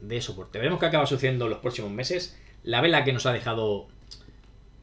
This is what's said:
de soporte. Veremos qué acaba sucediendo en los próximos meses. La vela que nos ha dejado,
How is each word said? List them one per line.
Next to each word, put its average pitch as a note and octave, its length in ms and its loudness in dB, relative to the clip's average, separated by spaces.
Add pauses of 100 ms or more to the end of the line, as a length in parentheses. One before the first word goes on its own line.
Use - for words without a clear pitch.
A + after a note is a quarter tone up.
de A2+ 200 -6
soporte. F#2+ 380 -10
Veremos D3+ 220 0
qué F3 60 4
acaba D3+ 200 4
sucediendo B2+ 380 0
en A2 80 0
los - 80 -8
próximos A2+ 320 -4
meses. C3 440 -4 (280)
La A#2+ 160 0
vela D#3 240 6
que C3+ 80 2
nos B2 140 0
ha B2 60 4
dejado, A2 540 0 (960)